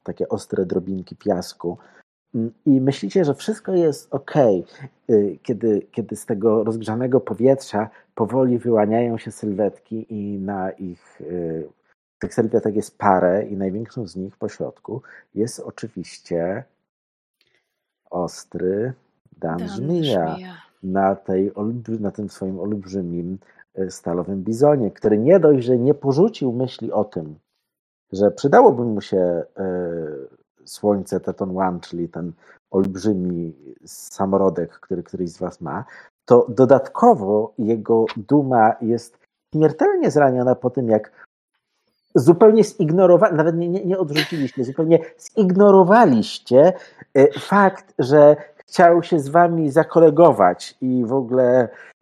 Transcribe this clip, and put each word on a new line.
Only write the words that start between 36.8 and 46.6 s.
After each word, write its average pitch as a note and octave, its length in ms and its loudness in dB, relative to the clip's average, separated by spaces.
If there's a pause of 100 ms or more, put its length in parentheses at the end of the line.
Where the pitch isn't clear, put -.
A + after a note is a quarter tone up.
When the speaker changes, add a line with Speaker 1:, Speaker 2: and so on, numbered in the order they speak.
Speaker 1:
jego A2+ 480 0 (120)
duma B2+ 640 2
jest A#2 360 -4 (380)
śmiertelnie G#3+ 560 2
zraniona B2+ 440 2
po B2 140 -4
tym, B2 200 -4
jak - 360 -2 (920)
zupełnie F#3 480 6
zignorowa-, F3+ 720 2
nawet D#3+ 240 0
nie, E3+ 120 -4
nie, F#3+ 160 -6
nie F#3 140 -2
odrzuciliście, D3 640 -6
zupełnie D#3+ 360 0 (380)
zignorowaliście, F#3 1400 4 (440)